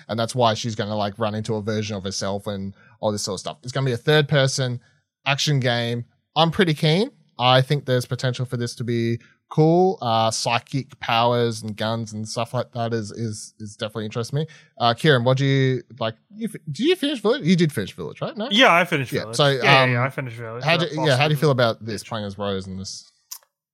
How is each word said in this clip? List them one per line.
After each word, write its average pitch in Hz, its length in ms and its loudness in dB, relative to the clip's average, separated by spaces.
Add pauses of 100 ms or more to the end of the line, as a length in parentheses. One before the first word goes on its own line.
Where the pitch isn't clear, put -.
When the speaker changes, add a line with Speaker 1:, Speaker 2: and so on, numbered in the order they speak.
Speaker 1:
and 110 100 -4
that's 117 160 -2
why 117 200 4
she's 113 200 -6
gonna, 107 220 -4
like, 104 220 -4
run 107 160 -2
into 107 200 -4
a 107 80 -4
version 107 340 -4
of 92 80 -10
herself 98 420 -6
and 98 260 -8 (280)
all 107 120 0
this 104 100 -4
sort 104 120 -4
of 87 60 -8
stuff. - 220 -10
It's 123 100 -14
gonna 135 140 -2
be 127 60 0
a 117 60 -2
third-person 139 840 2 (460)
action 139 340 0
game. 120 460 -2 (300)
I'm 165 140 4
pretty 165 240 2
keen. 170 360 2 (280)
I 127 240 6
think 139 240 -2
there's 127 200 0
potential 127 400 -4
for 127 100 -8
this 120 200 -4
to 120 80 -8
be 117 340 0 (320)
cool. 170 520 4
Uh, 113 280 2
psychic - 720 -4
powers 117 600 2
and 107 140 -8
guns 110 360 -4
and 107 160 -8
stuff 117 260 -6
like 123 180 -4
that 117 200 -4
is, 110 200 -4
is, 110 480 -10
is 107 160 -14
definitely 107 300 -6
interests 110 260 -6
me. 156 140 -2 (320)
Uh, 117 160 4
Kieran, 131 300 6
what 131 140 4
do 139 60 2
you, 135 380 2 (160)
like, 113 160 -4 (200)
you 214 140 -8
fi-, - 100 -12 (120)
did 135 140 -8
you 359 120 4
finish 285 240 -4
Village? 220 240 0
You 180 120 6
did 165 160 2
finish 98 220 -6
Village, - 260 -12
right? 202 160 -8
No? 226 140 -6
Speaker 2:
Yeah, 208 240 6
I 175 100 4
finished 143 280 -4
Speaker 1:
Yeah, 104 100 -2
Speaker 2:
Village. 113 140 -10
Speaker 1:
so, 143 120 4
Speaker 2:
Yeah, 135 380 4
yeah, 123 140 2
Speaker 1:
um, 127 60 0
Speaker 2:
I 135 40 -4
finished 127 260 -10
Village. 117 280 -12
Speaker 1:
how 165 120 2
Speaker 2:
That 170 140 0
Speaker 1:
do, 151 60 -8
Speaker 2:
boss 156 120 0
Speaker 1:
yeah, 131 80 4
how 147 120 4
do 151 40 2
you 147 40 2
Speaker 2:
was 139 40 -2
Speaker 1:
feel 151 100 4
about 120 340 2
this, 107 200 -8
playing 110 200 -8
as 98 140 -8
Rose 98 280 -4
in 92 120 -10
this? - 320 -14 (640)